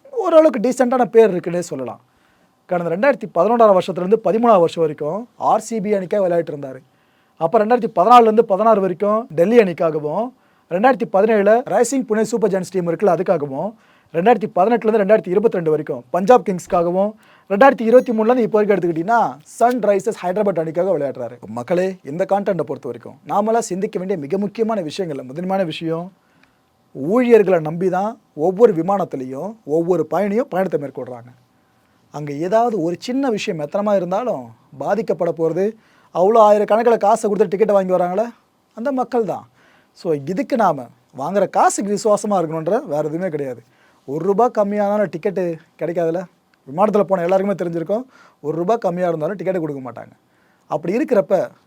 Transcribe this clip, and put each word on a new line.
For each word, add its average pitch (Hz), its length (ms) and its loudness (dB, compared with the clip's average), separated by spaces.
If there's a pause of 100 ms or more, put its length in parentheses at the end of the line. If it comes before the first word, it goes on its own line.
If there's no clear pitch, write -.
(100)
ஓரளவுக்கு 320 500 4
டீசென்ட்டான 247 440 0
பேர் 214 320 4
இருக்குன்னே 175 220 -4
சொல்லலாம். 131 420 -8 (640)
கடந்த 175 300 -4
ரெண்டாயிரத்தி 220 380 0
பதினொன்றாம் 208 440 6
வருஷத்திலிருந்து 180 460 0
பதிமூணாவது 208 400 4
வருஷம் 165 220 0
வரைக்கும் 156 500 -6
ஆர் 165 240 2
சி 220 200 -6
பி 208 140 -2
அணிக்காக 196 300 -2
விளையாடிட்டு 170 300 -2
இருந்தாரு. 135 260 -14 (560)
அப்ப 208 300 2
ரெண்டாயிரத்தி 226 280 2
பதினாலுல 233 340 8
இருந்து 220 160 4
பதினாறு 208 360 2
வரைக்கும் 202 500 -2
டெல்லி 175 280 4
அணிக்காகவும், 170 720 0 (380)
ரெண்டாயிரத்தி 220 420 2
பதினேழுல 208 420 4 (200)
ரைசிங் 240 340 0
புனே 220 140 0
சூப்பர் 214 280 0
ஜெயண்ட்ஸ் 185 200 -4
டீம் 175 180 -4
இருக்குல்ல, 170 280 2
அதுக்காகவும், 165 560 -4 (420)
ரெண்டாயிரத்தி 208 420 2
பதினெட்டுல 226 320 2
இருந்து 220 160 2
ரெண்டாயிரத்தி 202 240 2
இருபத்தி 208 280 0
ரெண்டு 165 140 -2
வரைக்கும் 147 400 -4
பஞ்சாப் 190 380 4
கிங்ஸ்க்காகவும், 185 640 -2 (380)
ரெண்டாயிரத்தி 196 300 6
இருபத்தி 247 320 4
மூணுல 220 120 0
இருந்து 247 180 2
இப்போ 214 160 0
வரைக்கும் 208 180 2
எடுத்துக்கிட்டீங்கன்னா, 175 440 0 (400)
சன்ரைசர்ஸ் 214 640 2
ஹைதராபாத் 185 360 -2
அணிக்காக 165 400 -2
விளையாடுறாரு. 123 380 -6 (100)
மக்களே, 175 580 -4
இந்த 165 200 -6
கான்டென்ட்டை 190 440 -2
பொறுத்த 135 220 -10
வரைக்கும் 113 260 -16 (100)
நாமெல்லாம் 214 360 0
சிந்திக்க 214 360 -6
வேண்டிய 185 200 -4
மிக 147 200 -6
முக்கியமான 214 440 -4
விஷயங்கள்ல 151 400 -8
முதன்மையான 180 420 -4
விஷயம், 165 480 -8 (800)
ஊழியர்களை 196 640 2
நம்பி 165 280 -4
தான் 196 300 -4 (160)
ஒவ்வொரு 190 400 2
விமானத்திலையும் 160 800 -4 (100)
ஒவ்வொரு 165 460 0
பயணியும் 208 380 -2
பயணத்தை 175 320 -2
மேற்கொள்றாங்க. 123 500 -14 (800)
அங்க 147 220 -10
ஏதாவது 202 500 0
ஒரு 175 160 -4
சின்ன 262 320 -4
விஷயம் 196 300 -6
மெத்தனமா 202 340 -2
இருந்தாலும் 185 500 -4 (360)
பாதிக்கப்பட 185 580 -4
போறது, 165 320 -2 (440)
அவ்வளோ 196 240 4
ஆயிரக்கணக்கில் 208 680 4
காசை 220 240 2
கொடுத்து 202 260 0
டிக்கெட்டை 208 160 2
வாங்கி 190 200 2
வராங்களே, 180 340 0 (480)
அந்த 240 180 -6
மக்கள் 247 320 -2
தான். 127 240 -8 (440)
So, - 200 -4 (120)
இதுக்கு 196 320 -4
நாம 160 300 0 (320)
வாங்குற 180 320 -2
காசுக்கு 226 440 0
விசுவாசமா 208 460 0
இருக்கணுன்ற 160 460 -4
வேற 151 220 -4
எதுவுமே 170 200 -6
கிடையாது. 135 340 -8 (440)
ஒரு 151 180 -6
ரூபா 202 240 2
கம்மியா 208 360 -2
இருந்தாலும் 202 300 0
டிக்கெட்டு 175 420 -4 (240)
கிடைக்காதுல்ல. 170 440 -2 (440)
விமானத்துல 202 320 0
போன 185 220 0
எல்லாருக்குமே 190 400 0
தெரிஞ்சிருக்கும், 170 400 -4 (380)
ஒரு 151 160 -6
ரூபா 180 200 0
கம்மியா 180 320 -2
இருந்தாலும் 165 280 -4
டிக்கெட்டை 180 240 -4
கொடுக்க 139 300 -8
மாட்டாங்க. 113 220 -18 (540)
அப்படி 165 300 -4
இருக்கிறப்ப 214 520 0 (180)